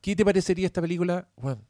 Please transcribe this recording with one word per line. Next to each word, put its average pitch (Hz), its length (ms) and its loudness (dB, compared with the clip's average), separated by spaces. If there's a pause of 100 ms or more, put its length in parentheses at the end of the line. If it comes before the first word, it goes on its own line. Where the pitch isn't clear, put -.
¿qué 196 160 -2
te 202 80 4
parecería 185 420 2
esta 175 140 -2
película?". 175 560 -2
Bueno, 123 340 -8